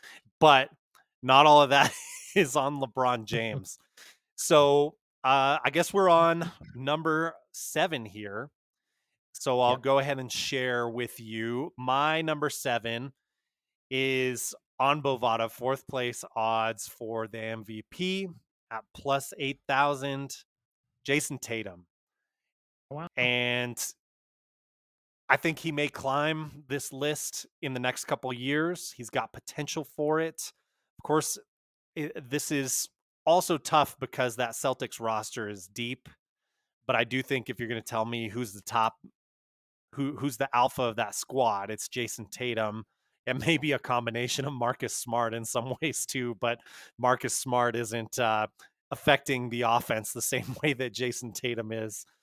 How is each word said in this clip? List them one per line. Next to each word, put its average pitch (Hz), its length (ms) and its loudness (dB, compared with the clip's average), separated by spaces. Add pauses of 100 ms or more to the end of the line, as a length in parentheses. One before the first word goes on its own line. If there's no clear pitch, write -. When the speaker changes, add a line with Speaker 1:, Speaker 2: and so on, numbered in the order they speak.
(400)
Speaker 1:
but 143 300 8 (520)
not 131 240 10
all 147 160 12
of 139 80 6
that 139 240 6 (200)
<laughs> - 220 -16
is 156 200 4
on 143 260 0
LeBron 123 440 0
Speaker 2:
<laughs> - 0 -
Speaker 1:
James. 110 520 -4 (600)
So, 147 580 6 (280)
uh, 139 400 4
I 135 60 4
guess 160 240 0
we're 196 160 6
on 165 420 6 (100)
Speaker 2:
<clears throat> - 140 -20
Speaker 1:
number 156 600 -2 (180)
seven 156 520 -4
here. 104 440 -10 (840)
So 127 280 0
I'll 123 120 6
Speaker 2:
Yep. 131 100 0
Speaker 1:
go 135 160 4
ahead 135 200 -2
and 127 100 -8
share 123 600 -2
with 117 320 -6
you. 113 560 -6
My 143 440 0
number 151 280 -2
seven 117 640 -4 (760)
is 131 640 -2 (260)
on 139 220 2
Bovada, 117 500 0
fourth 131 360 -4
place 123 360 -4 (120)
odds 113 520 0
for 113 400 -8
the 113 120 -12
M 110 240 -8
V 107 260 -12
P 185 380 -4 (440)
at 113 120 -8 (100)
plus 139 440 -2
eight 135 300 -4
thousand, 139 760 0 (600)
Jason 143 340 0
Tatum. 98 460 -8 (1080)
Speaker 2:
Wow. 156 160 -10 (100)
Speaker 1:
And 123 600 0 (1500)
I 135 80 6
think 160 220 -2
he 160 120 -4
may 147 180 0
climb 147 760 -4
this 139 240 -6
list 147 540 -4 (160)
in 135 120 -4
the 127 60 -4
next 127 260 -2
couple 131 280 -4
years. 147 580 -2
He's 117 180 -14
got 120 220 -4
potential - 520 -8
for 151 360 -2
it. 160 320 -6 (480)
Of - 40 -20
course, 151 340 0 (600)
i-, 151 180 -6
this 135 360 -4
is 139 380 -2 (360)
also 170 320 4
tough 147 420 2
because 127 380 -2
that 120 140 -2
Celtics - 480 -4
roster 110 480 -4
is 101 200 -12
deep, 120 420 -10 (800)
but 127 80 2
I 120 80 4
do 123 180 -2
think 127 280 -4
if 120 100 -10
you're 117 100 -4
gonna 113 120 -4
tell 113 240 -2
me 117 220 -4
who's 107 260 -8
the 101 80 -16
top, 113 340 0 (960)
who, 139 240 -4
who's 131 200 -4
the 135 180 -2
alpha 127 280 4
of 117 120 0
that 107 180 -4
squad, 107 560 -2
it's 107 200 -8
Jason 117 360 -8
Tatum 110 600 -4 (420)
and 127 120 -2
<laughs> 117 60 -6
maybe 151 280 2
a 127 60 0
combination 120 680 -2
of 147 80 -6
Marcus 120 420 -4
Smart 117 400 -2
in 117 100 -6
some 123 320 -4
<laughs> - 40 -10
ways 151 260 -4
too, 120 340 -4
but 120 180 -2 (380)
Marcus 123 380 2
Smart 120 400 2
isn't, 117 420 -4
uh, 110 300 2 (440)
affecting 131 580 2
the 117 120 -2
offense 117 500 2
the 117 100 -8
<laughs> - 20 -4
same 127 400 -4
way 151 100 2
that 123 180 -4
Jason 120 420 -4
Tatum 113 380 -6
is. 110 320 -8 (200)